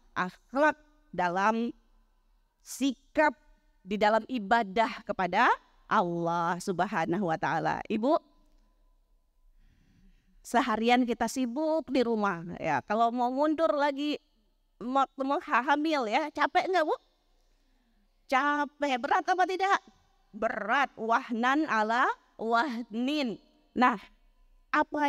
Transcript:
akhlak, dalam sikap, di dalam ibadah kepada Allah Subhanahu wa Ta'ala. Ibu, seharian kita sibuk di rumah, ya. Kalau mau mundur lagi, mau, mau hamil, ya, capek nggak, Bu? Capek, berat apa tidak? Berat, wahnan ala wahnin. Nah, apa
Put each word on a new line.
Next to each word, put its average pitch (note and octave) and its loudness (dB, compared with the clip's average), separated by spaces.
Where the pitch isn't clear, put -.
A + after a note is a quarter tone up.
akhlak, C#4 -2
dalam G3 0
sikap, - -2
di G3 -4
dalam G#3+ 4
ibadah A3 0
kepada G3 2
Allah E3+ 0
Subhanahu F3 -2
wa D#3+ 0
Ta'ala. D#3 -2
Ibu, A3+ 0
seharian A#3 2
kita A3+ -2
sibuk D4 -2
di B3+ 2
rumah, G#3 -2
ya. C#3+ -2
Kalau A#3 0
mau B3 -2
mundur D#4 2
lagi, D4 -2
mau, C4 0
mau C#4 -2
hamil, D4 0
ya, D4 0
capek D4+ 0
nggak, F4 2
Bu? A#4 0
Capek, C#4 0
berat C#4+ 0
apa F#4 2
tidak? F#4+ 0
Berat, A3 -2
wahnan B3 0
ala A3+ 2
wahnin. A#3 -2
Nah, A#3+ 2
apa D4 0